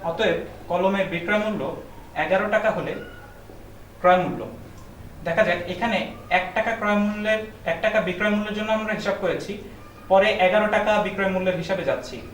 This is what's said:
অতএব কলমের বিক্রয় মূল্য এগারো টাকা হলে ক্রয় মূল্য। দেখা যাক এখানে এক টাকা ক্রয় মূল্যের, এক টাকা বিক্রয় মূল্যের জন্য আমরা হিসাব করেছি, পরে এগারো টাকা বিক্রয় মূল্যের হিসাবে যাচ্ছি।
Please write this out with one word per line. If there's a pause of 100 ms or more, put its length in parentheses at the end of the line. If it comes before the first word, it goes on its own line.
অতএব (320)
কলমের
বিক্রয়
মূল্য (640)
এগারো (100)
টাকা
হলে (1080)
ক্রয়
মূল্য। (880)
দেখা
যাক (140)
এখানে (400)
এক (100)
টাকা
ক্রয়
মূল্যের, (320)
এক
টাকা (100)
বিক্রয়
মূল্যের
জন্য
আমরা
হিসাব
করেছি, (600)
পরে (180)
এগারো
টাকা (140)
বিক্রয়
মূল্যের
হিসাবে
যাচ্ছি। (160)